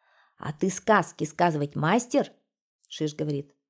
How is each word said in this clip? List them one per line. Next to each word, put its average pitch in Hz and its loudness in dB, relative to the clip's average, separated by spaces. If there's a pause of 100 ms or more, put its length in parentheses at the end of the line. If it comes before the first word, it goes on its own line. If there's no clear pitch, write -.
(380)
«А - -8
ты 196 0
сказки - 0
сказывать 151 0
мастер?» 220 0 (560)
Шиш 151 -6
говорит: 147 -6 (160)